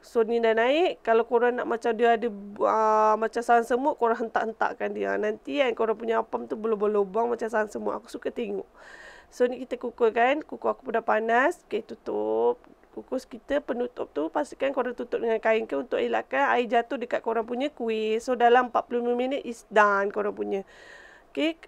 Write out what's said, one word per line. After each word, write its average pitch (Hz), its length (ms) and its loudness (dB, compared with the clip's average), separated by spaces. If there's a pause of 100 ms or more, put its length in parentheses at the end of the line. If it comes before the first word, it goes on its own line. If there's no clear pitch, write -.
So, - 240 -2
ni 233 160 2
dah 226 80 6
naik. 269 480 2
Kalau 226 240 4
korang 240 320 2
nak 233 80 -4
macam 233 320 -2
dia 233 240 4
ada, 240 80 -2 (400)
ah, 214 480 4
macam 220 240 -2
sarang 233 240 4
semut, 262 320 0
korang 226 320 0
hentak-hentakkan 214 640 -2
dia. 196 240 -2
Nanti 214 480 -2
kan 240 80 0
korang 220 240 -2
punya 226 240 -2
apam 233 240 -6
tu 226 80 -8
berlubang-lubang 214 800 -2
macam 226 160 -6
sarang 214 240 -2
semut. 214 240 -6
Aku 214 160 -14
suka 269 160 -8
tengok. 202 400 -8 (640)
So, 247 160 2
ni 254 160 -8
kita 247 160 -8
kukus 226 320 0
kan. 254 320 2
Kukus 226 320 -6
aku - 80 -20
pun 220 80 -8
dah 220 80 0
panas. 226 640 0
Okey, - 240 -6
tutup. 220 720 -2 (320)
Kukus 254 320 -8
kita 277 400 -4
penutup 240 480 -6
tu, 311 160 -2
pastikan 277 480 -4
korang 247 160 -2
tutup 233 320 -6
dengan 226 160 0
kain 220 240 2
ke 220 80 -8
untuk 269 240 -4
elakkan 240 560 0
air 240 160 2
jatuh 233 320 0
dekat - 240 -4
korang 226 240 -2
punya 262 240 -4
kuih. 220 480 -2
So, 247 160 -2
dalam 240 320 6
empat - 240 -2
puluh 240 80 0
lima 240 160 0
minit 254 320 -2
is - 240 -12
done 202 400 4
korang 202 240 -4
punya. 202 320 -4 (640)
Okey. 311 240 -2 (120)